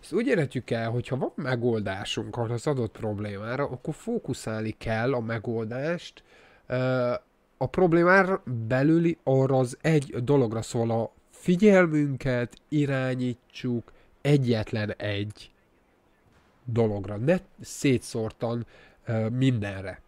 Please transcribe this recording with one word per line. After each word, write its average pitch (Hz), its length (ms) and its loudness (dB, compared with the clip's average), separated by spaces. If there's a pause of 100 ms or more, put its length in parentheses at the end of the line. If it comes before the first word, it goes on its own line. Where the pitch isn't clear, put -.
ezt - 120 -12
úgy 226 140 0
érhetjük 156 420 -2
el, 113 200 -2
hogyha 120 280 -4
van 190 180 -4
megoldásunk 110 1000 -4
arra 117 160 -4
az 120 140 -6
adott 131 240 -2
problémára, 107 720 -6
akkor 127 300 -8
fókuszálni 113 840 -6
kell 117 360 -2
a 123 60 -2
megoldást, 117 1040 -6 (440)
ö, 127 440 0 (460)
a 127 100 -2
problémára 180 760 4 (240)
belüli 160 560 4
arra 135 340 4
az 127 240 0
egy 151 420 0
dologra, 117 380 2
szóval 113 400 0
a 113 100 -4 (180)
figyelmünket 151 1300 4 (120)
irányítsuk 127 1200 -2 (300)
egyetlen 117 760 2
egy 104 540 -6 (1120)
dologra, 104 540 -2
ne 139 200 2 (240)
szétszórtan, 117 1040 -2 (400)
ö, 110 240 -2
mindenre. 101 800 -2